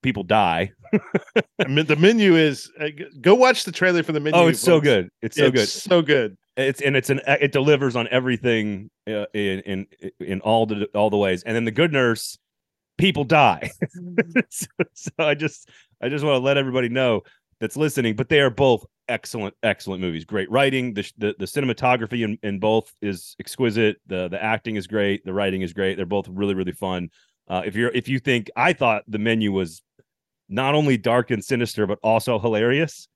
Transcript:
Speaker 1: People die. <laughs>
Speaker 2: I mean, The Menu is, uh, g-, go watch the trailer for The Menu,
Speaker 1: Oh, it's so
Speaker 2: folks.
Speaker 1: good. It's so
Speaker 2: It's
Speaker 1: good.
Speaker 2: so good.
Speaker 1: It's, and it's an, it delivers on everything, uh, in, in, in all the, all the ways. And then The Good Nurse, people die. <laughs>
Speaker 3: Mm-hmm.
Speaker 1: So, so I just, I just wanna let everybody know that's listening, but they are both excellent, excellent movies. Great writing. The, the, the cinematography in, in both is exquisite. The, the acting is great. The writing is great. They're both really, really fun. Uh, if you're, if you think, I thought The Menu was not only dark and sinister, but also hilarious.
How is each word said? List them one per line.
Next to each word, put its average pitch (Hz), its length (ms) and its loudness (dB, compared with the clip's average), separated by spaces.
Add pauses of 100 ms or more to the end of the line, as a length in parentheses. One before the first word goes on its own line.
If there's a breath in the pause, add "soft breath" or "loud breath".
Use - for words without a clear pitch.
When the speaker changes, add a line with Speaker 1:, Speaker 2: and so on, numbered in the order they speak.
Speaker 1:
People 101 220 -2
die. 92 480 2 (100)
<laughs> - 760 -4
Speaker 2:
I 175 80 -2
mean, 147 180 0
The 147 120 0
Menu 196 400 6
is, 151 420 0
uh, 151 80 -4
g-, 147 180 -10 (140)
go 180 160 6
watch 254 300 4
the 180 80 -10
trailer 180 280 2
for 160 120 -4
The 151 80 -2
Menu, 160 180 2
Speaker 1:
Oh, 170 80 8
it's - 140 0
so 170 160 6
Speaker 2:
folks. 147 80 2
Speaker 1:
good. 101 240 2 (120)
It's 113 140 -8
so 147 120 4
Speaker 2:
It's 127 60 2
Speaker 1:
good. 110 140 2
Speaker 2:
so 180 340 0
good. 131 360 0 (180)
Speaker 1:
It's, 135 260 -2
and 139 140 0
it's 131 140 0
an, 139 180 2
it 143 240 2
delivers 135 460 2
on 113 100 -2
everything, 113 840 0 (200)
uh, 104 240 -4
in, 98 260 -2
in, 98 280 -8 (340)
in 95 180 -6
all 113 260 2
the, 104 200 -4 (100)
all 104 140 2
the 104 80 0
ways. 95 260 0
And 113 100 -6
then 117 120 -2
The 113 60 -4
Good 151 200 0
Nurse, 123 460 0 (600)
people 147 280 0
die. 127 500 2
<laughs> - 60 -8 (160)
Speaker 3:
Mm-hmm. 175 420 -4 (100)
Speaker 1:
So, - 180 -10 (260)
so - 260 -14
I 151 160 2
just, 156 340 -8 (320 soft breath)
I 117 60 -4
just 139 160 -4
wanna 143 160 2
let 139 180 2
everybody 127 300 0
know 120 360 0 (360 soft breath)
that's 110 160 -6
listening, 131 400 0
but 127 140 -4
they 151 100 4
are 139 100 4
both 123 360 2 (240)
excellent, 110 440 -6 (100)
excellent 98 360 -2
movies. 82 240 -4
Great 98 260 -6
writing. 127 440 0
The, 101 240 -8
the, 104 220 -2
the 98 60 -6
cinematography 123 760 -2
in, 107 180 -4
in 101 180 -6
both 107 420 0
is 98 380 -8
exquisite. 110 580 -2 (100)
The, 92 220 -6
the 90 120 -8
acting 110 360 -4
is 90 100 -6
great. 101 380 -2
The 92 80 -8
writing 95 280 -2
is 85 120 -6
great. 95 240 -2
They're 95 80 -6
both 95 240 -4
really, 98 240 -4
really 92 180 -4
fun. 90 380 -6 (400)
Uh, 92 160 -4
if 98 100 -8
you're, 120 140 0
if 120 180 -4
you 131 120 -4
think, 120 360 -2
I 143 160 2
thought 117 360 0
The 110 120 -6
Menu 110 320 0
was 92 300 -4 (680)
not 131 220 0
only 147 240 2
dark 117 340 0
and 110 120 -2
sinister, 117 420 -2
but 101 160 -4
also 113 380 0
hilarious. 120 760 -2